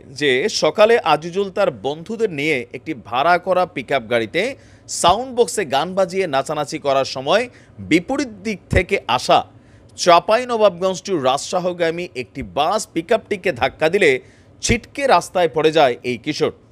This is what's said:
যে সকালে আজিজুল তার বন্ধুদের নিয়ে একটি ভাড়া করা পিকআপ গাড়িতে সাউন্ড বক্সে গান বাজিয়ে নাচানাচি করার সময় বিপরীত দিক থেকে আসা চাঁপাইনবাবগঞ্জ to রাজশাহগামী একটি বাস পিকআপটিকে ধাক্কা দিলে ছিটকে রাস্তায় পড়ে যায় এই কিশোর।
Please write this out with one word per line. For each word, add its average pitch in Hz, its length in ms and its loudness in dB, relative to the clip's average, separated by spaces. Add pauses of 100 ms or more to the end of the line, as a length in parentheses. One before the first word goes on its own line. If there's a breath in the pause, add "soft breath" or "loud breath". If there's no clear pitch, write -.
যে 143 420 0
সকালে 214 500 2
আজিজুল 170 520 -2
তার 196 200 -2
বন্ধুদের 160 600 -6
নিয়ে 143 420 -2
একটি 151 220 -10
ভাড়া 135 440 0
করা 180 280 0
পিকআপ 135 440 -4
গাড়িতে 120 460 -2 (320 soft breath)
সাউন্ড 233 520 0
বক্সে 220 240 0
গান 151 300 -2
বাজিয়ে 190 320 0
নাচানাচি 147 520 -4
করার 135 260 0
সময় 160 440 -2 (300 soft breath)
বিপরীত 180 500 0
দিক 202 300 -8 (120)
থেকে 185 380 0
আসা 127 360 2 (520 soft breath)
চাঁপাইনবাবগঞ্জ 190 1080 2
to 185 140 -2
রাজশাহগামী 170 960 -2
একটি 127 260 -10
বাস 151 500 -2
পিকআপটিকে 185 600 -2
ধাক্কা 135 360 0
দিলে 170 320 4 (400 soft breath)
ছিটকে 240 460 -2
রাস্তায় 180 480 2
পড়ে 156 180 2
যায় 143 300 4
এই 123 160 -4
কিশোর। 147 340 -4 (200)